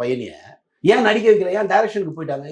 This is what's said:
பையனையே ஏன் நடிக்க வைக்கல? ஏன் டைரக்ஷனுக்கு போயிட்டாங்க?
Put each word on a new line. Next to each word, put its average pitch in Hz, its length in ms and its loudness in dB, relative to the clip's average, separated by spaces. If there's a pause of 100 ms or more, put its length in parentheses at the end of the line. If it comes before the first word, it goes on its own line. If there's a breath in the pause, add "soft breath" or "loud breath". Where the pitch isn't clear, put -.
பையனையே 120 380 -6 (460)
ஏன் 226 240 4
நடிக்க 214 200 0
வைக்கல? 185 300 4
ஏன் 202 140 -2
டைரக்ஷனுக்கு 196 440 -2
போயிட்டாங்க? 143 360 -8